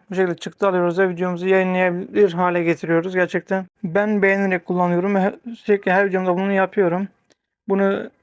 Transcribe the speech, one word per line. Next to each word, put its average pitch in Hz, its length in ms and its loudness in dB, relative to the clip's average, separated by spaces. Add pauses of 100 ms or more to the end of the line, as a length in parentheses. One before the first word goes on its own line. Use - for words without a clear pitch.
Bu 185 60 -8
şekilde 180 200 0
çıktı - 320 -4
alıyoruz 175 320 0
ve 190 100 2
videomuzu 180 380 -4
yayınlayabilir 185 880 0
hale 175 300 0
getiriyoruz. 165 520 0
Gerçekten 185 500 -2 (180)
ben 202 380 0
beğenerek 196 440 0
kullanıyorum 180 500 0
ve 196 200 0 (200)
sürekli 202 360 -2
her 196 160 4
videomda 185 300 0
bunu 196 140 -2
yapıyorum. 190 560 0 (600)
Bunu 196 420 0 (140)